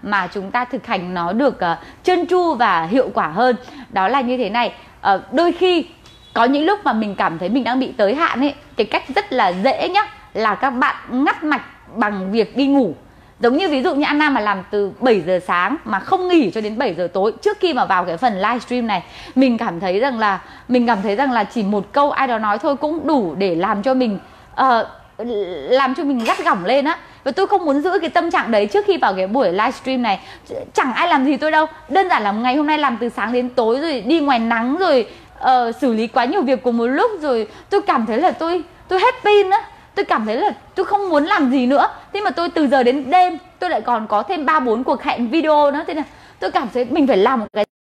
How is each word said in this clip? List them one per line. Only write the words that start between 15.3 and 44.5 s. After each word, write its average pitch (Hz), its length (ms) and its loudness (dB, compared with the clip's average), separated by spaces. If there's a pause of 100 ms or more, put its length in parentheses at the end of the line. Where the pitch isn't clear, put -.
sáng 190 380 0
mà 196 160 -4
không 370 280 -2
nghỉ 320 220 4
cho 226 100 -6
đến 214 180 -6
bảy 247 160 -2
giờ 170 180 -4
tối 202 200 2 (100)
trước 427 180 -2
khi 339 140 0
mà 226 100 2
vào 180 200 2
cái 170 120 -4
phần 233 180 0
livestream 233 520 -2
này, 190 160 -2 (320)
mình 254 240 4
cảm 220 220 -4
thấy 190 200 0
rằng 254 180 0
là, 202 220 0 (280)
mình 247 180 2
cảm 220 160 2
thấy 208 140 -2
rằng 262 160 0
là 220 120 0
chỉ 220 180 -4
một 202 300 -2
câu 285 180 2
ai - 160 0
đó 233 120 -2
nói 214 200 -2
thôi 285 180 -2
cũng 302 300 -4
đủ 220 320 0
để 190 160 0
làm 165 280 -2
cho 262 120 0
mình, 233 240 0 (360)
ờ, 254 340 2 (800)
làm 262 260 2
cho 339 100 -4
mình 262 200 -2
gắt 339 200 -2
gỏng 233 200 0
lên 254 200 2
á. 330 140 -2 (260)
Và 269 60 -2
tôi 370 160 0
không 370 180 0
muốn 285 160 2
giữ 359 200 0
cái 320 100 -4
tâm 330 200 0
trạng 285 200 0
đấy 208 160 2
trước 403 200 0
khi 370 100 2
vào 233 180 2
cái 190 120 -2
buổi 208 260 0
livestream 247 500 -2
này. 202 180 0 (540)
Chẳng 302 180 0
ai 330 160 0
làm 285 160 4
gì 277 120 2
tôi 302 140 -2
đâu. 311 160 4 (220)
Đơn 370 200 2
giản 262 140 2
là 202 100 0
ngày 247 240 0
hôm 294 100 0
nay 311 120 0
làm 269 220 0
từ 240 80 -2
sáng 226 240 -4
đến 247 160 0
tối 240 320 0
rồi, 302 200 -2
đi 285 200 2
ngoài 277 180 2
nắng 233 420 -2
rồi, 285 260 2 (320)
ờ, 247 340 2
xử 233 220 0
lý 220 120 0
quá 233 180 0
nhiều 330 180 0
việc 254 200 0
cùng 233 140 0
một 233 100 0
lúc 320 240 2 (100)
rồi, 240 280 -2 (220)
tôi 403 120 2
cảm 285 240 0
thấy 220 120 -2
là 339 120 2
tôi, 330 320 -4 (260)
tôi 370 120 0
hết 494 140 4 (100)
pin 415 260 4
á. 403 80 4 (360)
Tôi 403 100 -2
cảm 247 220 -2
thấy 214 100 -2
là 381 140 0 (240)
tôi 381 120 -2
không 403 220 -2
muốn 294 160 4
làm 339 260 2
gì 254 160 2
nữa. 277 220 4 (240)
Thế 403 80 -4
mà 403 100 0
tôi 339 180 -2
từ 320 180 2
giờ 262 160 4
đến 254 280 2
đêm, 359 280 4 (200)
tôi 359 120 -4
lại 247 100 0
còn 220 260 -2
có 220 160 0
thêm 311 240 -4
ba 311 140 2